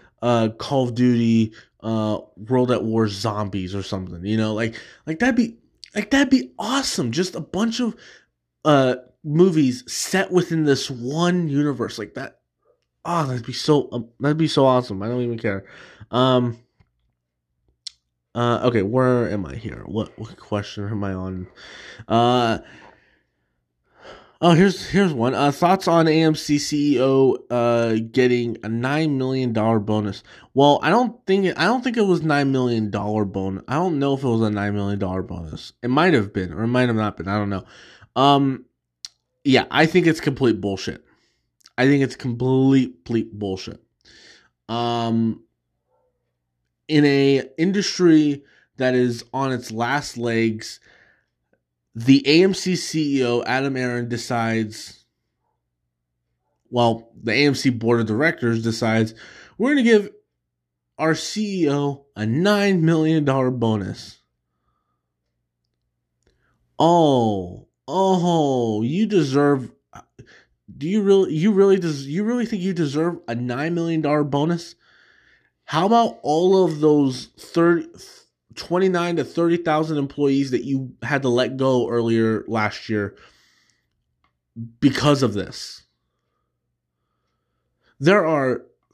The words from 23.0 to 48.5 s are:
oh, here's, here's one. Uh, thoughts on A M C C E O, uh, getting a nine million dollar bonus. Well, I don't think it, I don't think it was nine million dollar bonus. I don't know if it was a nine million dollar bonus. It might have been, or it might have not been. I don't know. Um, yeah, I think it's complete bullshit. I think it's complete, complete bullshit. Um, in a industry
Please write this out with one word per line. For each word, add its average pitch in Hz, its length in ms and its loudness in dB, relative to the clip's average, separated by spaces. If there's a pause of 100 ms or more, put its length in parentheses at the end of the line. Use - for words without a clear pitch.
oh, 170 140 6
here's, 185 340 4
here's 180 240 2
one. 123 220 -2
Uh, 143 180 2
thoughts 185 340 0
on 165 220 4
A 160 140 4
M 160 120 4
C 147 240 -2
C 147 380 0
E 117 40 2
O, 135 360 4 (120)
uh, 117 460 0 (160)
getting 123 540 2
a 110 40 -8
nine 135 500 -2
million 131 340 -2
dollar 113 260 2
bonus. 107 460 -4 (280)
Well, 143 300 4
I 147 80 0
don't 233 360 0
think 196 180 2
it, 180 140 -2
I 160 80 2
don't 247 180 0
think 240 120 -2
it 214 100 2
was 170 160 2
nine 143 280 2
million 120 400 0
dollar 107 340 -2
bonus. 95 440 -6
I 123 60 -4
don't 160 260 -2
know 139 140 0
if 135 100 -4
it 135 40 0
was 113 140 2
a 107 80 0
nine 101 240 -2
million 101 240 -2
dollar 92 240 -4
bonus. 85 580 -12
It 120 100 -4
might 160 240 4
have 104 180 0
been, 92 200 -4
or 104 120 -6
it 117 40 -2
might 127 200 2
have 113 80 0
not 107 200 -2
been. 85 120 -8
I 104 100 0
don't 101 120 -2
know. 98 140 -6 (520)
Um, 139 480 2 (800)
yeah, 127 260 4
I 156 160 4
think 165 200 2
it's 160 140 2
complete 120 400 0
bullshit. - 440 -8 (720)
I 127 100 2
think 139 160 4
it's 135 140 -2
complete, 131 880 2
complete 113 280 -4
bullshit. 98 500 -8 (880)
Um, 117 720 -2 (1400)
in 151 180 4
a 139 440 4 (100)
industry 160 880 2 (320)